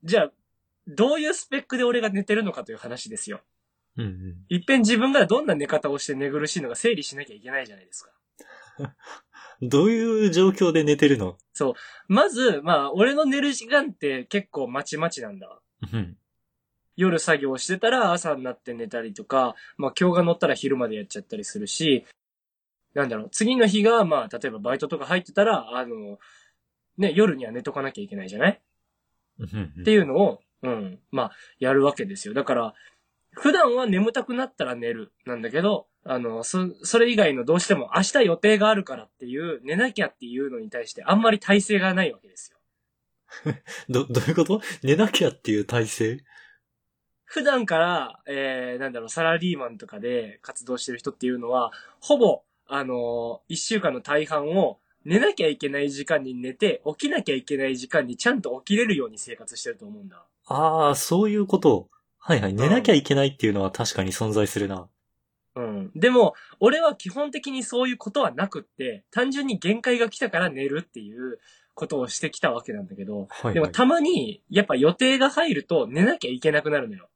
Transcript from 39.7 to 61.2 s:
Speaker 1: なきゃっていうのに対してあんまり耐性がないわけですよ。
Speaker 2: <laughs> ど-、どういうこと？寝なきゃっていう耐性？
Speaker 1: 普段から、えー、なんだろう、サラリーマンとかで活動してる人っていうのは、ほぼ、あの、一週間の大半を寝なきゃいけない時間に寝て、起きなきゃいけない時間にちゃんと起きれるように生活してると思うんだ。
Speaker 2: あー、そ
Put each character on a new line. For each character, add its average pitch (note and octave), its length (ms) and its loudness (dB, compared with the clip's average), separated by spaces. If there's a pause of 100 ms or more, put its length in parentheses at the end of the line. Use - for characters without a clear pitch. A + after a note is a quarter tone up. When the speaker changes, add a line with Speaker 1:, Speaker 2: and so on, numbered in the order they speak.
Speaker 1:
な A#3+ 180 0
き G#3 80 -4
ゃ D#3 60 0
っ - 100 -10
て B2+ 80 -16
い A#2+ 140 -8
う C#3 100 -4
の B2 100 -10
に A2 120 -14
対 A#2+ 160 -8
し - 60 -14
て - 100 -16
あ E3 100 2
ん G#3 80 4
ま A3+ 80 6
り A3 80 2
耐 G3+ 240 4
性 G#3 160 0
が F#3 160 0
な F#3 100 0
い D3+ 80 -2
わ - 80 -14
け - 80 -20
で - 80 -20
す - 160 -20 (960)
よ。 D#3 80 -2
Speaker 2:
<laughs> - 360 -14
ど-、 B2+ 200 0
ど A#2+ 100 2
う - 40 -4
い C#3+ 80 0
う - 40 2
こ E3+ 80 4
と？ G#3 180 0 (200)
寝 C3+ 140 4
な G#3 120 4
き - 160 2
ゃ C#3 60 4
っ A#2 40 -10
て - 180 -4
い G#2 80 2
う G2+ 60 -2
耐 A#2+ 200 0
性？ A2+ 380 -2 (1040)
Speaker 1:
普 - 180 -6
段 B3+ 240 2
か E3+ 100 0
ら、 D#3+ 480 0
え C3 520 -4
ー、 - 20 -8
な C3+ 100 -6
ん - 20 -14
だ A#2+ 100 -10
ろ A2+ 40 -12
う、 A2+ 40 -16
サ E3 120 -4
ラ E3 160 2
リ F3 160 0
ー D3 60 -6
マ B2+ 80 -8
ン A#2 100 -14
と A2 80 -18
か G#2 140 -18
で A2+ 420 -6
活 - 240 -16
動 B2 120 -6
し - 80 -8
て B2+ 80 -6
る A#2+ 40 -8
人 C#3 140 -8
っ - 20 -14
て - 140 -4
い - 20 2
う B2+ 80 -2
の A#2+ 120 -8
は、 B2 220 0 (280)
ほ D4 180 2
ぼ、 G#3 240 4 (240)
あ C#3 180 -4
の、 A#2+ 680 -6
一 E3 80 -6
週 A3 240 -2
間 D3+ 120 0
の B2 80 -8
大 D3 240 0
半 D3+ 300 -2
を D#3 240 2 (240)
寝 E3+ 160 2
な G4 140 2
き F#3 100 -4
ゃ D#3+ 40 4
い D3 100 0
け C#3+ 120 -4
な C#3 100 -4
い C#3+ 100 0
時 C#3 160 -8
間 D#3 160 0
に C3 140 -10
寝 B2+ 180 -8
て、 F#3 320 0
起 D#3 220 -4
き - 20 0
な D#4+ 140 -2
き - 80 -4
ゃ C3+ 40 0
い C3 80 -6
け D3 120 -4
な C3+ 100 -2
い C3 120 -2
時 B2+ 100 -12
間 D3+ 180 0
に B2 120 -10
ち - 100 0
ゃ B3 60 4
ん B3 80 -2
と B2+ 200 -6
起 G3+ 140 0
き - 20 4
れ A#3+ 80 2
る G3+ 120 0
よ C3 80 -2
う A2+ 40 -10
に A2 80 -20
生 A#2 200 -14
活 A2+ 180 -16
し - 80 -12
て B2 60 -6
る A2+ 80 -10
と A2 80 -20
思 G#2 160 -16
う - 20 -20
ん F#2+ 60 -16
だ。 - 160 -20 (220)
Speaker 2:
あ D3 440 2
ー、 C#3 40 2
そ F3 280 2